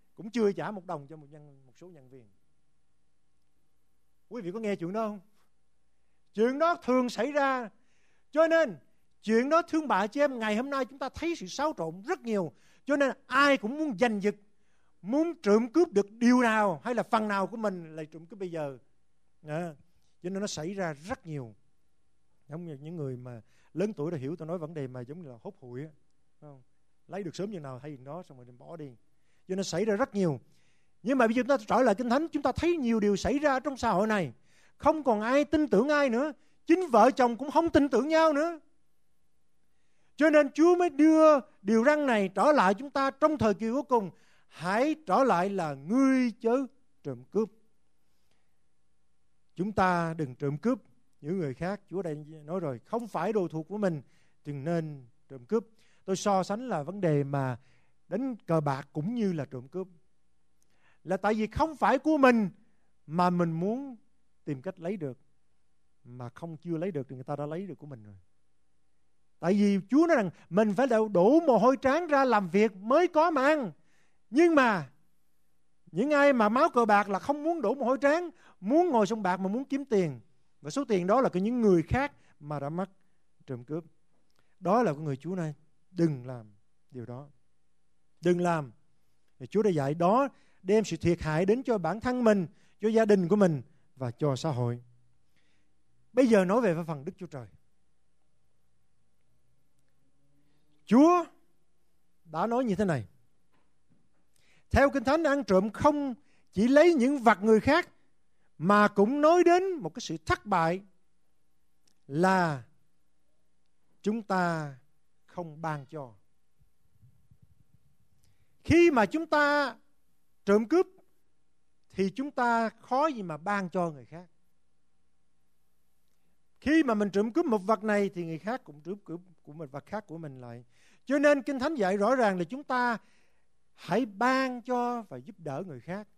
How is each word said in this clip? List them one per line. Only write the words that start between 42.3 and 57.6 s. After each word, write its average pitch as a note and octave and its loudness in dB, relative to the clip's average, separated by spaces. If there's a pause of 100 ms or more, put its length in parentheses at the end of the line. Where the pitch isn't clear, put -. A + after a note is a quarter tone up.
trở A#3 4
lại G#3 4
chúng B3+ -14
ta C#4 -2
trong D4+ 0
thời G#3+ 2
kỳ G3+ -6
cuối C#4 -2
cùng. A3 -2 (360)
Hãy A3 -2 (100)
trở A#3+ 2
lại G3 0
là F3 -4
ngươi B3 0
chớ A#3+ -2 (380)
trộm B2+ -10
cướp. G#3 -2 (2000)
Chúng G3 -6
ta F3 0
đừng D3 -8
trộm D3 -4
cướp A#3+ -2 (420)
những E3 -6
người D3 -4
khác. F#3 -8
Chúa F3+ -8
đã F3 -8 (340)
nói E3+ -6
rồi, C#3 -6
"Không A#3 -8
phải F3+ -4
đồ G3 0
thuộc D#3+ -10
của G3 -10
mình F3+ -2 (440)
thì C#3+ -10
nên D3 -6 (220)
trộm C3 -20
cướp." G#3+ -2 (400)
Tôi F#3+ -4
so F#3+ 0
sánh A3+ -8
là D#3+ -4
vấn F#3+ -12
đề D3+ 2
mà C3+ -4 (480)